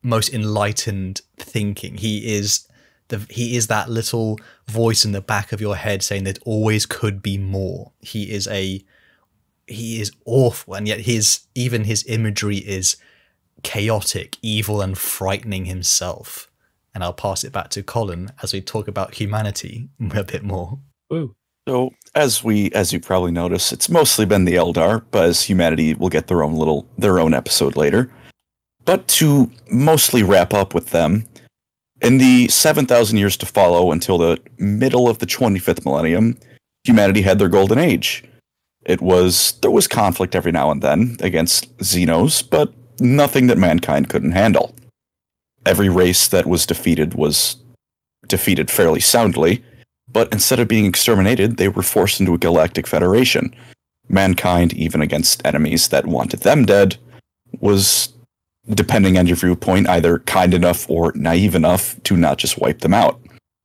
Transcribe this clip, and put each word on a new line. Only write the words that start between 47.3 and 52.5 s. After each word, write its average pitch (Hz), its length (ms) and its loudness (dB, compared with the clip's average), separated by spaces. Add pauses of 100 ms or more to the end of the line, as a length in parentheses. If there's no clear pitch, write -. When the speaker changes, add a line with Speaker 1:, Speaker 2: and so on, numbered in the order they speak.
Speaker 3:
defeated 92 420 0
fairly 90 300 2
soundly, 107 640 2 (480)
but 113 220 0
instead 123 280 0
of - 80 2
being 110 180 2
exterminated, 107 720 2
they 98 100 2
were 87 140 -2
forced - 380 0
into 95 120 2
a 85 60 0
galactic 85 480 2